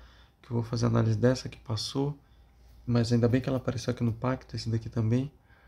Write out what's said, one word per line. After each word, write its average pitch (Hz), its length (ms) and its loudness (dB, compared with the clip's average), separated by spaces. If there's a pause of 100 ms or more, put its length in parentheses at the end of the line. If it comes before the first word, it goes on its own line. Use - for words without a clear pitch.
(420)
que - 80 -18
eu 120 40 -6
vou 117 80 0
fazer 117 240 -2
análise 113 300 2
dessa 123 320 2
que - 100 -16
passou. 135 600 -4 (680)
Mas 117 260 2
ainda 117 160 4
bem 127 120 4
que - 80 -4
ela 131 100 0
apareceu 123 340 -4
aqui 120 120 -2
no 117 80 2
Pacto, 127 420 -4
esse 110 160 -6
daqui 113 180 -2
também. 120 440 0 (360)